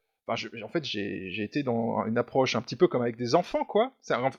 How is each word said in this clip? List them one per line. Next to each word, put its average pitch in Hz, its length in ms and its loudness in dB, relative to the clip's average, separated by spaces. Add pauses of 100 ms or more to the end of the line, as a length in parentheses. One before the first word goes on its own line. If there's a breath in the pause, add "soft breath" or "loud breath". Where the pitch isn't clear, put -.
(260)
enfin, 113 120 -2
je, 113 260 -10
en 107 60 -10
fait, 160 160 -2
j'ai, 98 460 -4
j'ai 104 120 -4
été 123 180 -2
dans 113 440 0
une 113 120 0
approche 127 380 2
un 113 60 0
petit 123 160 -8
peu 180 100 8
comme 127 140 0
avec 120 160 -2
des 120 180 2
enfants, 285 300 0
quoi. 240 340 2
C'est, - 140 -4
en, 127 260 2